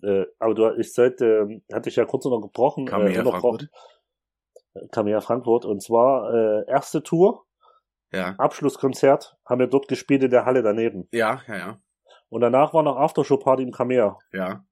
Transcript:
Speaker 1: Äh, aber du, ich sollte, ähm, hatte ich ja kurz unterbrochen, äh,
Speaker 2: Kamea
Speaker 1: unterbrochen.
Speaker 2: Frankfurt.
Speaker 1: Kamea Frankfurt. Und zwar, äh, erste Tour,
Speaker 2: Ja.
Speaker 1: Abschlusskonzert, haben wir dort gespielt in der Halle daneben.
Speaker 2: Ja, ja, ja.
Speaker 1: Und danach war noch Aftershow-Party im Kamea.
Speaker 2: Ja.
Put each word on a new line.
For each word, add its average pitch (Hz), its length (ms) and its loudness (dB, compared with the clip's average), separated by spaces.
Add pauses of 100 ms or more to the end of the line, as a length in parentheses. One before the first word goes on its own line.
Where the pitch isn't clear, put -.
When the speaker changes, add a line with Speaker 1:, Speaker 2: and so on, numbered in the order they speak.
Speaker 1:
Äh, 98 220 0 (140)
aber 113 160 0
du, 110 240 2
ich 110 160 -6
sollte, 117 540 2
ähm, 107 140 -14 (100)
hatte 110 160 -6
ich - 80 -6
ja 190 80 2
kurz - 220 -6
unterbrochen, 123 600 -2
äh, - 40 -10
Speaker 2:
Kamea 98 300 0
Speaker 1:
unterbrochen. 120 480 0 (1080)
Speaker 2:
Frankfurt. - 180 -16
Speaker 1:
Kamea 107 280 -2
Frankfurt. 120 440 0
Und 101 180 -4
zwar, 117 520 2
äh, 107 360 0
erste 143 320 -2
Tour, - 440 2 (680)
Speaker 2:
Ja. 92 260 -4
Speaker 1:
Abschlusskonzert, 139 1000 0 (100)
haben 123 140 -2
wir 127 80 4
dort 135 200 0
gespielt 135 340 0
in 131 80 2
der 120 140 4
Halle 127 180 2
daneben. 107 500 -2
Speaker 2:
Ja, 117 360 -2
ja, 107 80 -10
ja. 95 260 -12 (460)
Speaker 1:
Und 113 120 -6
danach 127 340 4
war 160 80 4
noch 143 140 0
Aftershow-Party 135 680 0
im 123 100 -8
Kamea. 120 460 0 (140)
Speaker 2:
Ja. 95 400 -8